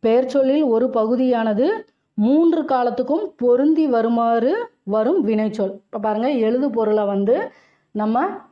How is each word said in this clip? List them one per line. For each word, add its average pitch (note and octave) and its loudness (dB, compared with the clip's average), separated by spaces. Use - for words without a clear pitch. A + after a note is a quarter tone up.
பெயர்ச்சொல்லில் C4 2
ஒரு A#3 0
பகுதியானது A#3+ 0
மூன்று D#4 2
காலத்துக்கும் B3+ -2
பொருந்தி C#4+ 2
வருமாறு A#3 0
வரும் A3 0
வினைச்சொல். G#3+ -2
இப்ப - -14
பாருங்க, G#3+ -2
எழுது B3 0
பொருளை G#3+ 0
வந்து G3+ -2
நம்ம A3 -2